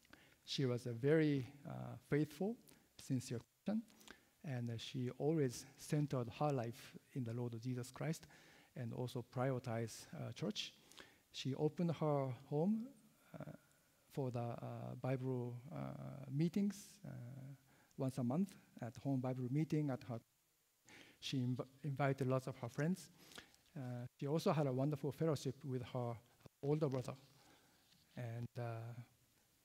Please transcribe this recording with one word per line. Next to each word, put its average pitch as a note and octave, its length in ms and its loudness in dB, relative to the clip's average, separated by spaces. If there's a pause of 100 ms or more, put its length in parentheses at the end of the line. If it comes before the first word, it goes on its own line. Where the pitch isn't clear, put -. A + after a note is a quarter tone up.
(460)
She - 200 2
was B2 200 2
a A#2+ 80 -2
very, C#3+ 520 6 (220)
uh, B2+ 300 -8 (120)
faithful, D3+ 460 2 (420)
sincere B2 420 -2
Christian, - 440 -2 (640)
and, A#2+ 260 -2
uh, A#2 60 -2
she B2 400 -2
always C#3+ 480 4 (100)
centered C#3+ 540 2 (100)
her D3 140 4
life A#2 420 -2 (160)
in C3 140 -2
the A2+ 80 -2
Lord A#2 280 -2
Jesus B2 300 -4
Christ D3+ 340 -4 (520)
and A#2+ 160 -4
also B2 280 -2 (140)
prioritized, B2 800 0
uh, B2 160 -6
church. - 420 -4 (600)
She C3 220 -2
opened D#3+ 360 2
her C#3 420 2 (160)
home, G#3 380 2 (500)
uh, - 140 -10 (640)
for C3 180 -2
the, A#2+ 80 -2
uh, A#2+ 600 -4
Bible, B2+ 580 0 (140)
uh, C3+ 580 -8
meetings, F3 720 2
uh, C#3 40 -8 (880)
once C3 200 0
a C3+ 60 0
month D3+ 320 2 (260)
at A#2 160 -6
home C#3 220 2
Bible B2+ 320 0
meeting D3+ 380 4
at B2 160 -2
her. A2+ 160 -4 (1000)
She - 180 -2
inv-, B2 280 2 (180)
invited C3+ 440 2
lots C3 200 2
of C3+ 100 -6
her A#2+ 100 -4
friends. D#3+ 420 0 (680)
Uh, B2 280 -4 (140)
she C#3+ 80 -2
also D#3+ 240 4
had D3 160 4
a C3 60 2
wonderful C#3 400 2
fellowship D3 500 2
with B2+ 180 -2 (120)
her A#2+ 240 -2 (440)
older D3 280 4
brother, C3 260 -2 (1040)
and, A#2+ 280 -4 (140)
uh, A#2 340 -4 (720)